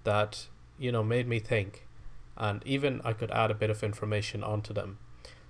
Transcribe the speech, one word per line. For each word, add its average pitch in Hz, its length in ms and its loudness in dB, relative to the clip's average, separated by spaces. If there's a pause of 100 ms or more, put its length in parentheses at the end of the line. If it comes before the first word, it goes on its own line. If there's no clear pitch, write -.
that, 104 440 2 (300)
you 127 140 -2
know, 113 120 4
made 120 220 4
me 120 140 2
think, 104 440 0 (540)
and 104 300 0
even 135 380 2
I 113 80 2
could 113 180 -2
add 113 180 4
a 107 60 2
bit 107 140 2
of 107 120 0
information 104 640 -2
onto 104 300 -2
them. 98 240 -4 (520)